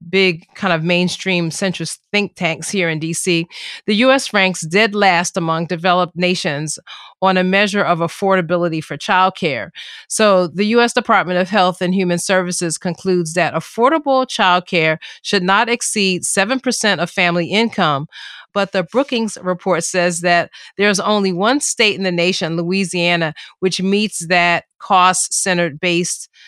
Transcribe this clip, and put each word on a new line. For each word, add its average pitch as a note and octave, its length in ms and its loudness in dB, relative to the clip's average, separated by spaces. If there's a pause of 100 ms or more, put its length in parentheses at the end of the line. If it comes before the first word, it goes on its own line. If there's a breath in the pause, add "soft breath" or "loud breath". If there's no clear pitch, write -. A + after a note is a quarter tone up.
big F#3 360 2 (100)
kind F#3 160 -2
of D#3+ 100 0
mainstream F3 680 0
centrist E3+ 500 -6 (140)
think G#3 220 -2
tanks E3 340 -4
here F#3 180 0
in D#3+ 100 -2
D D#3+ 140 -4
C, E3+ 360 0 (380 loud breath)
the G#3+ 100 0
U B3+ 160 4
S C4+ 220 0
ranks F#3 320 0
dead G3+ 300 0
last F3+ 400 2
among E3 300 -2
developed F3 500 0
nations E3 640 -2 (420 loud breath)
on F#3 140 2
a F#3 80 4
measure G3 400 2
of E3 160 2
affordability E3+ 800 0
for D3 140 -10
childcare. F3+ 760 0 (360 loud breath)
So F#3+ 400 4
the F#3 200 -2
U A#3 120 4
S A#3 140 2
Department F3+ 440 2
of F3+ 120 0
Health F#3 320 2
and F#3 120 0
Human F3+ 240 2
Services F3+ 600 -2
concludes F3 560 -2
that E3 200 0
affordable C4 720 0
childcare F3+ 720 0 (220 loud breath)
should G3 220 0
not G3+ 240 2
exceed G3 560 -2
seven G#3 380 -2
percent G#3 400 0
of E3+ 80 -2
family F3 380 0
income. F3 600 0 (460 loud breath)
But G3 180 -2
the F#3 120 -2
Brookings A3+ 600 -2
report F3 400 -2
says F3 380 0
that E3+ 280 2 (280 loud breath)
there's G3+ 220 2
only G3 320 0
one G#3+ 280 0
state G#3 360 0
in F#3+ 80 -4
the F#3 80 0
nation, E3+ 440 0
Louisiana, E3+ 800 -2 (240 loud breath)
which F#3 220 -2
meets G3 460 -2
that F3 360 2 (160)
cost-centered F3+ 1000 0
based F3 500 -2 (180 loud breath)